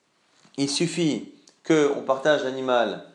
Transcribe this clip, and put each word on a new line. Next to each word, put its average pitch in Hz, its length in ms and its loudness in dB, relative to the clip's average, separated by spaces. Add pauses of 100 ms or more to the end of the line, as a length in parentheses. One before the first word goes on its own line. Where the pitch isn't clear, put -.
(580)
il 139 120 -2
suffit 165 640 -2 (340)
qu'on 143 380 2
partage 135 380 2
l'animal 123 720 -2